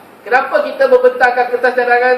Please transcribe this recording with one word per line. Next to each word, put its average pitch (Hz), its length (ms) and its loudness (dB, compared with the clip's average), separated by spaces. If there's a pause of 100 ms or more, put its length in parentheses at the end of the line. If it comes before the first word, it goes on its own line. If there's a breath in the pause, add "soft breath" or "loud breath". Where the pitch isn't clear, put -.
(220)
Kenapa 262 400 -2
kita 269 240 -2
membentangkan 247 640 2
kertas 247 240 -2
cadangan 247 440 0